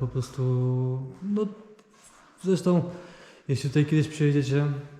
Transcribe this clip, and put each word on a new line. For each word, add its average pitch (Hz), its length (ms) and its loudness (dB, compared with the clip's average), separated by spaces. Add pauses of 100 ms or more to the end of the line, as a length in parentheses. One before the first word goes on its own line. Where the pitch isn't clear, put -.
po 131 60 -2
prostu... 127 360 -6 (800)
No... 208 240 -2 (960)
Zresztą, 180 480 2 (580)
jeśli 135 220 0
tutaj 147 160 4
kiedyś 156 220 2
przyjedziecie, 143 580 2 (340)